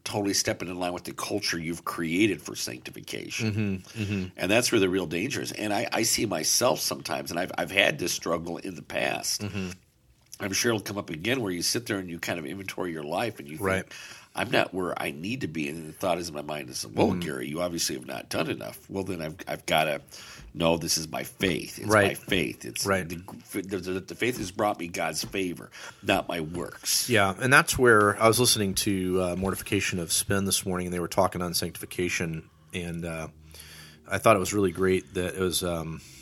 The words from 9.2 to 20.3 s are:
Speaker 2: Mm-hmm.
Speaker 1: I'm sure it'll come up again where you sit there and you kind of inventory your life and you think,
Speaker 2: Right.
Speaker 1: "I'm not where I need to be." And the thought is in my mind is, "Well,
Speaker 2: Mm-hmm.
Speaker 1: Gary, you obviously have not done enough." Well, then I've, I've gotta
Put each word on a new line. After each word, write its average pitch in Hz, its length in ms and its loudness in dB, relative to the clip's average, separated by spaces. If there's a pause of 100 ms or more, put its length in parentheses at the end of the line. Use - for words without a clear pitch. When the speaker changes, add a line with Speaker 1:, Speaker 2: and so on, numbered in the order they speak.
Speaker 2:
Mm-hmm. 101 260 -6 (720)
Speaker 1:
I'm 98 140 -4
sure 120 160 2
it'll 107 100 2
come 98 160 -8
up 90 140 -8
again 107 320 -2
where 95 100 0
you 87 80 -2
sit 113 240 0
there 101 140 -2
and 92 100 -6
you 85 100 -6
kind 90 200 -2
of 76 80 -6
inventory 92 460 -6
your 78 120 -6
life 98 340 -2
and 69 80 -12
you 78 120 -12
think, 98 80 0
Speaker 2:
Right. 95 180 2 (500)
Speaker 1:
"I'm 95 160 -4
not - 220 2
where 87 280 -2
I 87 100 -2
need 98 320 -6
to 92 60 -4
be." 78 200 -4
And 78 180 -8
the 78 60 -12
thought 87 240 0
is 87 140 -4
in 73 40 -12
my 73 60 -6
mind 73 300 -6
is, 64 160 -8
"Well, 57 220 4
Speaker 2:
Mm-hmm. 90 120 0
Speaker 1:
Gary, 69 300 -6
you 80 100 -4
obviously 85 360 -2
have 64 100 -10
not 65 240 -8
done 151 180 -2
enough." 53 300 -6 (100)
Well, 98 160 -4
then 92 160 -6
I've, 78 160 -6 (100)
I've - 200 -6
gotta 78 340 2 (540)